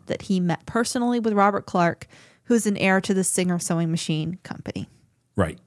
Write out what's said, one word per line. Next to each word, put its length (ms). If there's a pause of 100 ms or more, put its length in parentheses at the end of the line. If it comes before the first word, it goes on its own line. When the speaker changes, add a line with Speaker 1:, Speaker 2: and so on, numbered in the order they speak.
Speaker 1:
that 160
he 160
met 260
personally 540
with 140
Robert 340
Clark, 400 (380)
who's 200
an 120
heir 240
to 120
the 100
Singer 360
Sewing 320
Machine 500
Company. 480 (460)
Speaker 2:
Right, 320